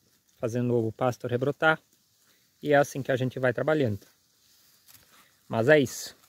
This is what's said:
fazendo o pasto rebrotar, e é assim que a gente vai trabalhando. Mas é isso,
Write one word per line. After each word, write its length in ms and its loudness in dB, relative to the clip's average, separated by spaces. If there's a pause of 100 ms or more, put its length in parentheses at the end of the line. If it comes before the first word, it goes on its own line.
(360)
fazendo 500 -2
o 60 -4
pasto 360 -4
rebrotar, 520 0 (840)
e 120 0
é 20 6
assim 260 2
que 100 -4
a 40 2
gente 240 -4
vai 140 0
trabalhando. 520 -2 (1400)
Mas 220 0
é 100 8
isso, 380 -6 (120)